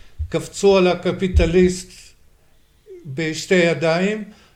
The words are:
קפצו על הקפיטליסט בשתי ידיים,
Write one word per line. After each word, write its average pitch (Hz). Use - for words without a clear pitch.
קפצו 196
על 185
הקפיטליסט 180
בשתי 156
ידיים, 170